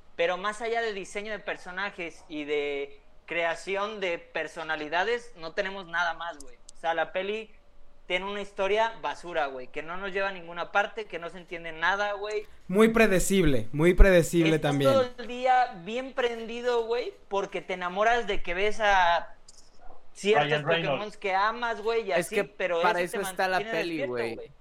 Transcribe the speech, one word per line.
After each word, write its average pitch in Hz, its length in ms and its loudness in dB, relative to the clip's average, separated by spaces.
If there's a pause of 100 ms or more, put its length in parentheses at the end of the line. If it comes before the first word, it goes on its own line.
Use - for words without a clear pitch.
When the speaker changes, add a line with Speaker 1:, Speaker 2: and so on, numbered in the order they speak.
(160)
Speaker 1:
Pero 170 200 2
más 202 260 -4
allá 226 200 -2
de 220 100 -2
diseño 202 380 -8
de 208 80 -6
personajes 185 880 -8
y 151 160 -6
de 143 560 -4 (260)
creación 190 720 -4
de 170 180 -4
personalidades, 160 1160 -4
no 165 160 -10
tenemos 196 340 -4
nada 170 280 -2
más, 165 260 -10
güey. 127 160 -16 (200)
O - 40 -14
sea, 165 140 0
la 160 180 -2
peli 208 400 -4 (540)
tiene 180 200 0
una 202 140 -6
historia 208 600 0
basura, 156 460 -4
güey, 127 220 -10
que 147 160 -8
no 170 120 -8
nos 190 160 -6
lleva 196 180 -2
a - 20 -6
ninguna 170 400 -10
parte, 208 320 -2
que 180 160 -10
no 170 100 -10
se 180 80 -14
entiende 165 320 -10
nada, 196 440 0
güey. 208 340 -6 (180)
Speaker 2:
Muy 214 220 6
predecible, 196 840 4
muy 170 240 4
predecible 170 600 8
Speaker 1:
Estás 151 160 0
Speaker 2:
también. 139 200 4
Speaker 1:
todo 254 140 4 (120)
el 233 100 -10
día 247 460 2 (100)
bien 247 300 -6
prendido, 233 720 -2
güey, 247 280 -2 (140)
porque 196 340 -4
te 190 120 -6
enamoras 196 520 2
de 196 160 2
que 175 120 -2
ves 202 260 2
a 180 560 4 (760)
ciertos 151 360 2
Speaker 3:
Ryan 147 180 0
Reynolds. 165 220 2 (160)
Speaker 1:
Pokémon 208 160 -12
que 190 140 -2
amas, 226 480 0
güey, 226 260 0
y 185 40 -2
Speaker 4:
Es 170 140 2
Speaker 1:
así, - 80 -10
Speaker 4:
que 202 100 0
Speaker 1:
pero 175 380 -2
Speaker 4:
para 175 180 4
Speaker 1:
eso 180 180 -2
te 196 40 -2
Speaker 4:
eso 190 80 -2
está 190 160 0
la 185 120 0
Speaker 1:
mantiene 208 200 -2
Speaker 4:
peli, 165 200 -4
Speaker 1:
despierto, 135 140 -4
Speaker 4:
güey. 117 220 -4
Speaker 1:
güey. - 160 -14 (100)